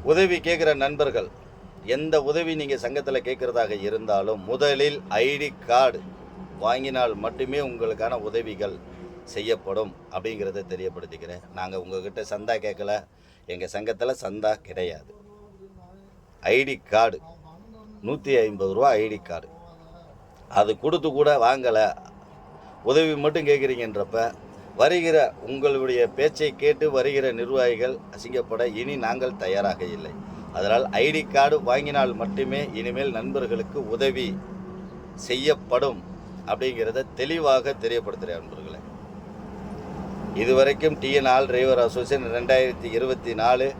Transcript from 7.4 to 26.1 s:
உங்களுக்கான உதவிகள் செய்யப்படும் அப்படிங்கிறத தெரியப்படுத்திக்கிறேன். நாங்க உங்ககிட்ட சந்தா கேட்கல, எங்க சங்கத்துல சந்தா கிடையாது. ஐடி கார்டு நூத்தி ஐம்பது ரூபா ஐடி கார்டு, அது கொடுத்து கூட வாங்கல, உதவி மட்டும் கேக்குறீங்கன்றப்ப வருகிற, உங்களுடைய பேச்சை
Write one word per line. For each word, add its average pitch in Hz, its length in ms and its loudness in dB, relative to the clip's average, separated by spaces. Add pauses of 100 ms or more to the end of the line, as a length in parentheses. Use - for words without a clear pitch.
உங்களுக்கான 113 540 -2
உதவிகள் 104 600 -4 (480)
செய்யப்படும் 104 680 -4 (200)
அப்படிங்கிறத 98 580 -6
தெரியப்படுத்திக்கிறேன். 87 760 -10 (120)
நாங்க 92 260 -8
உங்ககிட்ட 95 400 -8
சந்தா 104 420 -4
கேட்கல, 104 300 -4 (520)
எங்க 90 280 -8
சங்கத்துல 110 480 -2
சந்தா 107 300 -2 (100)
கிடையாது. 87 500 -8 (1300)
ஐடி 131 320 2 (140)
கார்டு 107 300 4 (840)
நூத்தி 139 360 -2
ஐம்பது 98 340 0
ரூபா 127 200 6
ஐடி 107 280 0
கார்டு, 85 280 -12 (1000)
அது 104 300 2
கொடுத்து 156 320 0
கூட 143 260 4
வாங்கல, 123 420 4 (1040)
உதவி 151 320 4
மட்டும் 147 320 0
கேக்குறீங்கன்றப்ப 117 840 0 (440)
வருகிற, 156 560 4 (120)
உங்களுடைய 131 640 2
பேச்சை 151 440 0